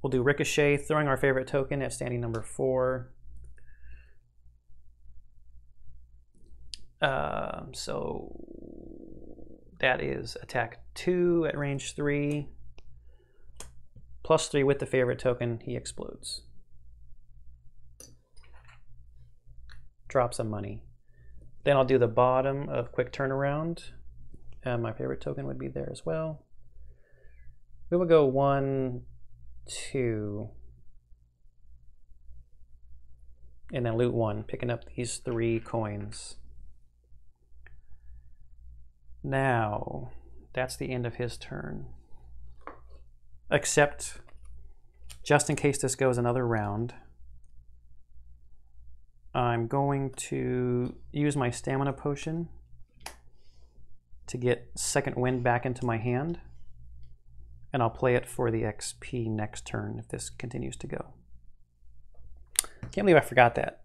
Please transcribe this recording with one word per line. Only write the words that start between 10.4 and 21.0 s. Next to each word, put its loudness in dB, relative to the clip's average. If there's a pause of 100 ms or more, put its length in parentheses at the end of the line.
attack -4
two 4
at -2
range -2
three. 0 (1700)
Plus 6
three 4
with 6
the -2
favorite 4
token, 2
he -4
explodes. -8 (3750)
Drop 4
some -2
money. -4 (800)